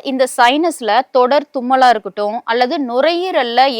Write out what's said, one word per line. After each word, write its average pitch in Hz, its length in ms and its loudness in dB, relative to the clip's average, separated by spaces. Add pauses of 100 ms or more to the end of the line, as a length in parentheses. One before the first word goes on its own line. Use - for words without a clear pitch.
(120)
இந்த 262 140 0 (120)
சைனஸ்ல 254 580 0 (220)
தொடர் 269 300 2 (100)
தும்மலா 254 380 2
இருக்கட்டும், 208 420 -6 (160)
அல்லது 254 240 0 (100)
நுரையீரல்ல 277 720 0 (200)